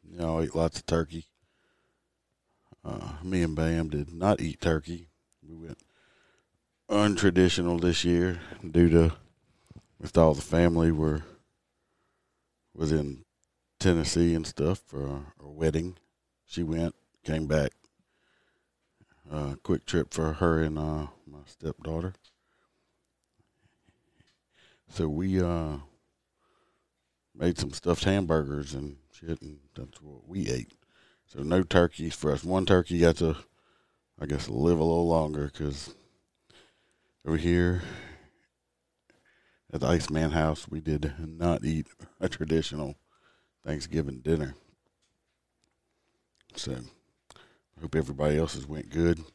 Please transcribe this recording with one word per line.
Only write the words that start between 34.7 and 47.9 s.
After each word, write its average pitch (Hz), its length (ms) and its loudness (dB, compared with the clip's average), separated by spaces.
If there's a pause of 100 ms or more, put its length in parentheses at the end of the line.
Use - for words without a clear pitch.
a 78 40 2
little 82 240 2
longer 76 440 0
'cause 71 440 -10 (1300)
over 80 100 0
here 87 460 2 (1900)
at 76 120 -4
the - 40 0
Iceman 80 440 2
house, 78 360 0
we 80 140 -8
did 76 380 -2
not 82 440 -2
eat 76 260 -2 (320)
a 92 100 -2
traditional 76 680 -4 (680)
Thanksgiving 71 540 -6
dinner. 73 340 -2 (2000)
So, - 160 -10
I - 1080 -20
hope 80 140 -8